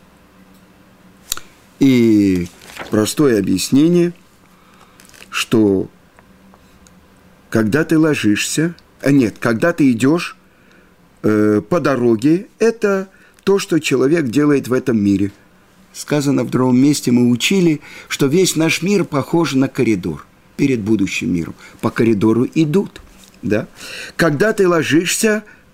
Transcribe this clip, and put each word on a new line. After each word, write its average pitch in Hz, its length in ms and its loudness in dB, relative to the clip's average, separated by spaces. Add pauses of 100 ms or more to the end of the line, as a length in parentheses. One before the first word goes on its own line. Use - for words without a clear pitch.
(1800)
И 107 720 2 (420)
простое 107 480 2
объяснение, 147 720 0 (1200)
что 101 580 0 (1600)
когда 113 340 0
ты 160 120 0
ложишься, 151 760 0 (260)
а 135 100 0
нет, 127 280 2
когда 120 360 -2
ты 147 180 2
идешь, 135 420 0 (880)
э, 107 460 2
по 175 100 0
дороге, 135 680 0 (120)
это 208 500 -2 (340)
то, 196 160 2
что 180 200 -2
человек 139 500 0
делает 143 380 0
в 113 60 -4
этом 127 260 0
мире. 101 320 0 (640)
Сказано 139 500 -2
в 127 60 -6
другом 127 300 2
месте, 139 340 2
мы 120 160 2
учили, 160 540 0 (260)
что - 200 -2
весь 170 280 0
наш 160 240 -2
мир 180 240 0
похож 147 480 -2
на 135 160 0
коридор 98 560 -2 (320)
перед 127 240 0
будущим 98 540 -2
миром. 80 200 -4 (280)
По 113 80 -2
коридору 113 640 0
идут, 160 480 -2 (400)
да? 104 240 -2 (500)
Когда 170 380 0
ты 196 120 0
ложишься, 175 800 0 (300)